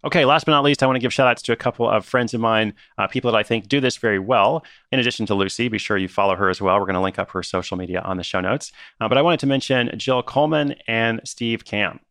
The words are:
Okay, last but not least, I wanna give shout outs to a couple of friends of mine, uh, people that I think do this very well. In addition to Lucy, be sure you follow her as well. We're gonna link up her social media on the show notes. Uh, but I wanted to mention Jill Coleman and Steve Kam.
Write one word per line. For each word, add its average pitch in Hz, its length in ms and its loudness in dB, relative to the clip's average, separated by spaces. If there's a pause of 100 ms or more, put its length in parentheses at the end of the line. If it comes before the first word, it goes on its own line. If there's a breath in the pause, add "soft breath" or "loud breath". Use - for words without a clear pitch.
Okay, 156 200 2
last 147 220 4
but 160 60 4
not 143 120 4
least, 143 180 4
I 135 40 4
wanna 131 120 2
give 120 140 -2
shout 131 160 4
outs 120 140 2
to 120 100 -2
a 113 40 0
couple 117 320 -2
of 104 160 2
friends 123 300 -2
of 113 60 -4
mine, 110 340 2 (240 soft breath)
uh, 101 80 0
people 123 240 -2
that 110 80 4
I 107 60 2
think 107 240 -4
do 139 120 2
this 127 180 -2
very 104 200 0
well. 113 460 2 (260 loud breath)
In 135 80 0
addition 117 280 -2
to 104 80 0
Lucy, 98 340 -2
be 110 100 -4
sure 104 180 -2
you 95 120 -2
follow 98 260 2
her 95 140 0
as 90 120 -2
well. 98 200 2
We're 95 60 -2
gonna 92 160 0
link 95 180 -4
up 92 100 -4
her 90 140 -6
social 92 320 -6
media 90 240 -4
on 95 160 -6
the 90 80 -8
show - 160 -4
notes. 98 320 -4 (280 loud breath)
Uh, 113 80 -2
but 127 80 2
I 139 60 4
wanted 170 180 2
to 139 60 -2
mention 131 500 0
Jill 127 280 -2
Coleman 147 500 0 (140)
and 113 360 0
Steve 113 400 -6
Kam. 101 360 -4 (100)